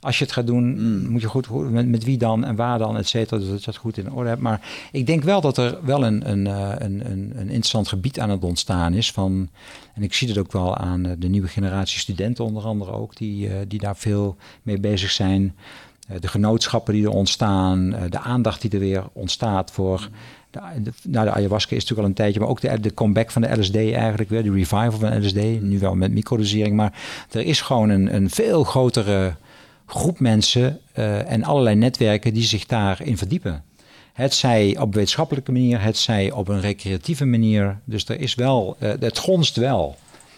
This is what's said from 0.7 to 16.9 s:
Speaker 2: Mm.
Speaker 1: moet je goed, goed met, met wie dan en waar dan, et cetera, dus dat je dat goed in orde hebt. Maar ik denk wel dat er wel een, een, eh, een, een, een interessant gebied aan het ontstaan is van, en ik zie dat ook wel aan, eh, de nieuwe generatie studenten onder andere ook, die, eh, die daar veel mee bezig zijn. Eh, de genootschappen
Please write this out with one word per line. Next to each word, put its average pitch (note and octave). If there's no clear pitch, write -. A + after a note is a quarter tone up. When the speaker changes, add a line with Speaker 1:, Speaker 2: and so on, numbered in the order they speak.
Speaker 2:
Mm. A2+
Speaker 1:
moet A#2
je A2+
goed, B2+
goed C3+
met, A#2+
met A2+
wie C3
dan A2+
en A2
waar A#2+
dan, A2
et G#2+
cetera, A2+
dus F#2+
dat G2
je -
dat A2
goed A2+
in G#2
orde B2
hebt. A#2
Maar A2
ik C3
denk D#3+
wel F#3+
dat C#3+
er B2
wel C#3
een, G#2+
een, G2+
eh, G2
een, G2+
een, G2
een G#2
interessant A2
gebied G2+
aan G#2+
het F#2+
ontstaan F2
is A2
van, F#2+
en G#2
ik G2+
zie B2+
dat G#2
ook F#2+
wel F#2
aan, F2+
eh, F2+
de F2+
nieuwe F#2+
generatie F#2+
studenten G#2+
onder G#2+
andere G#2
ook, A2
die, G2+
eh, G2
die G#2
daar G2+
veel G2+
mee G2+
bezig G2+
zijn. F#2+
Eh, F#2+
de F#2
genootschappen A2